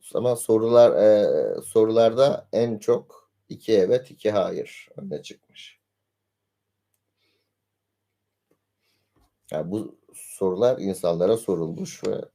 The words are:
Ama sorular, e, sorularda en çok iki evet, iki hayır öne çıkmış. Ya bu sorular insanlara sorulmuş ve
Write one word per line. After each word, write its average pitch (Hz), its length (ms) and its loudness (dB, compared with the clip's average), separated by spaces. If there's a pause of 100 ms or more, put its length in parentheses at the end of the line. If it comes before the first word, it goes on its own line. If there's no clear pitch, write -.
(140)
Ama 120 220 -2
sorular, 117 600 4
e, 78 680 2
sorularda 113 920 2
en 117 240 -2
çok - 540 -4 (180)
iki - 240 -4
evet, 107 380 0
iki - 200 -4
hayır - 680 -6
öne 92 260 -12
çıkmış. - 560 -20 (3750)
Ya 82 200 -8
bu - 280 -8 (140)
sorular 98 640 -4
insanlara 90 600 -2
sorulmuş 85 720 -6
ve 101 140 -6 (140)